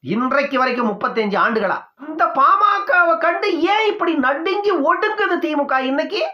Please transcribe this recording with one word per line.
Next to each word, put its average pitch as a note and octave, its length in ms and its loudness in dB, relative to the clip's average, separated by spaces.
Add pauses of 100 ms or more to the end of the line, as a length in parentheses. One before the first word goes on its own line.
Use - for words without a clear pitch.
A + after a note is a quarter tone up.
இன்றைக்கு C4 540 -2
வரைக்கும் B3 340 0
முப்பத்தஞ்சு G3+ 460 -2
ஆண்டுகளா G3 400 0 (180)
அந்த D#4 300 -4
பாமகவை F4+ 920 2
கண்டு F4 440 0
ஏன் G#4 300 2
இப்படி F4 240 -2
நடுங்கி E4 560 0 (100)
ஒடுங்குது F#4+ 600 0
திமுக C#4+ 360 -2
இன்னைக்கு? D4+ 460 -2 (100)